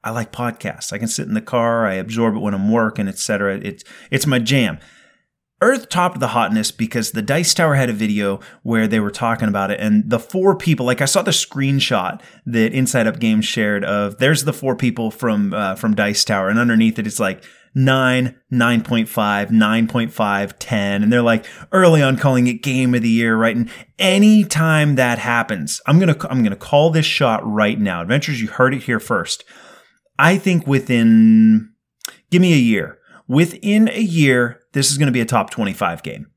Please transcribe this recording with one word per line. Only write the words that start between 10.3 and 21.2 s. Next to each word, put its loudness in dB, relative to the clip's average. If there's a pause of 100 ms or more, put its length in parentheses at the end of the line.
people, -2
like, 0
I 0
saw 2
the -2
screenshot -2 (240)
that 0
Inside 0
Up -2
Games 0
shared -2
of, -4
there's 2
the -2
four -4
people -2
from, -2
uh, -4
from -2
Dice 0
Tower, -2
and 0
underneath 2
it, -6
it's -8
like, -4 (320)
nine, 0 (140)
nine 2
point -2
five, -2
nine 2
point -4
five, -2
ten, -2
and 4
they're, 2